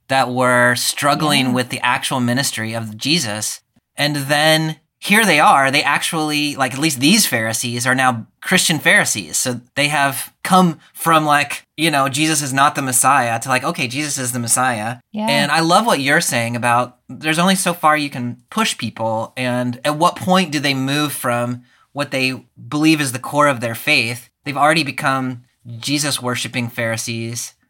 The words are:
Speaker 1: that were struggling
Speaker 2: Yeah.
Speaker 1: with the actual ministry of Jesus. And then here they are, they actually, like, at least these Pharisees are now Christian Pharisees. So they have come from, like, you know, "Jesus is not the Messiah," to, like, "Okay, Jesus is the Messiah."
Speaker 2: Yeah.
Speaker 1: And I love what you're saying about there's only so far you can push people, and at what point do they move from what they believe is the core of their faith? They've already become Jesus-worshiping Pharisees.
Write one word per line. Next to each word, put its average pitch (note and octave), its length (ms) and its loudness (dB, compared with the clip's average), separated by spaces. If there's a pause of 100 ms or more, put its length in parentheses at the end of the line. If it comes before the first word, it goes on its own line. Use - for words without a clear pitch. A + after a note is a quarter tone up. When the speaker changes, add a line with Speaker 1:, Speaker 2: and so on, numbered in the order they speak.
Speaker 1:
that C3 200 2
were B2 460 4
struggling C#3+ 720 0
Speaker 2:
Yeah. B2+ 60 0
Speaker 1:
with B2 160 -2
the B2 120 -8
actual C3 380 0
ministry A#2+ 540 -2
of A2+ 240 -8
Jesus. A#2 640 -4 (340)
And D3 200 0
then D#3 640 2 (220)
here G#3+ 260 2
they D#3 140 4
are, C#3+ 300 6
they C#3+ 140 0
actually, D3 720 -2
like, C3+ 180 -2
at C3 60 -8
least C#3+ 200 0
these F3+ 260 4
Pharisees A#2+ 600 -2
are B2+ 100 2
now B2 300 0 (160)
Christian F3 380 2
Pharisees. B2+ 580 0
So B2 220 -2 (160)
they C#3+ 140 0
have C#3 420 -2 (120)
come F3+ 360 4 (140)
from, D#3+ 320 2
like, C#3+ 400 0 (120)
you D#3 140 2
know, C#3 180 2
"Jesus D3+ 320 0
is C3+ 120 -6
not C#3 220 4
the D3 60 -4
Messiah," B2+ 580 2
to, C3+ 100 -10
like, C3 160 0
"Okay, D#3+ 220 -4
Jesus C#3 300 -6
is B2+ 140 -4
the B2+ 80 -4
Messiah." A#2+ 580 -2 (140)
Speaker 2:
Yeah. G#3+ 160 -4
Speaker 1:
And C#3+ 240 2
I E3 80 2
love F3 260 4
what F3+ 140 2
you're D3 220 2
saying A#2+ 340 -2
about B2 420 0 (120)
there's D#3 300 -4
only F#3 160 4
so F#3 180 -2
far D3+ 240 2
you C#3+ 120 -2
can B2 280 -6 (120)
push - 280 -2
people, A2+ 600 -4
and B2 480 -2
at D3 120 0
what F3 180 2
point F#3 360 0
do D3 80 -2
they C#3 140 0
move C3+ 400 -2
from A#2+ 500 -2 (280)
what C#3 200 -6
they C3 340 -2 (240)
believe D#3 320 2
is C3+ 100 -4
the B2 80 -6
core D3 280 0
of C3 120 0
their A2+ 160 -6
faith? B2 540 -2 (160)
They've C#3+ 120 -6
already D3+ 260 4
become C3 600 -4 (240)
Jesus-worshiping B2 1040 -4
Pharisees. A2+ 840 -6 (160)